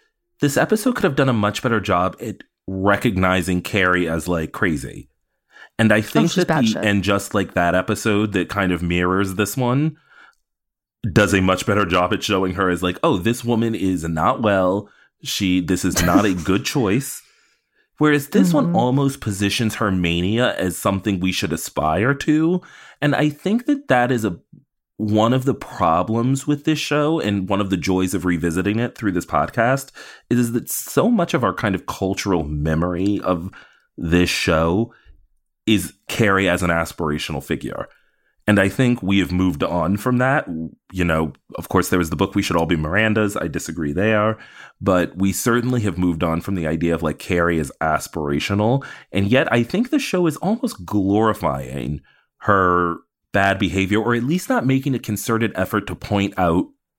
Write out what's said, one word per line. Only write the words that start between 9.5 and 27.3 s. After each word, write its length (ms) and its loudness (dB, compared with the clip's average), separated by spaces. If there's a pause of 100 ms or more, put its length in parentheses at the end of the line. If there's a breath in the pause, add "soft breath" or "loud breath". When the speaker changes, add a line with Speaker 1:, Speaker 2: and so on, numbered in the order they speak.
Speaker 1:
one 400 0 (1160 soft breath)
does 220 4
a 80 4
much 240 2
better 180 2
job 300 0
at 80 -4
showing 320 0
her 160 0
as, 120 -2
like, 200 -2
"Oh, 160 2
this 260 -2
woman 300 0
is 300 -2
not 360 0
well. 480 2 (340 soft breath)
She, 380 0
this 240 -2
is 180 0
not 220 4
a 100 2
Speaker 2:
<laughs> 100 -8
Speaker 1:
good 200 0
choice." 560 -2 (760)
Whereas 300 2
this 260 4
one 120 2
Speaker 2:
Mm-hmm. 100 0
Speaker 1:
almost 440 0
positions 560 -2
her 140 0
mania 680 0
as 220 -4
something 420 -2
we 120 0
should 200 -4
aspire 600 -2
to. 480 0 (400 loud breath)
And 120 2
I 140 2
think 380 -2
that 220 -2
that 220 2
is 140 0
a, 140 -2 (580)
one 360 2
of 120 0
the 100 2
problems 920 0
with 180 -2
this 140 0
show, 420 0
and 280 -2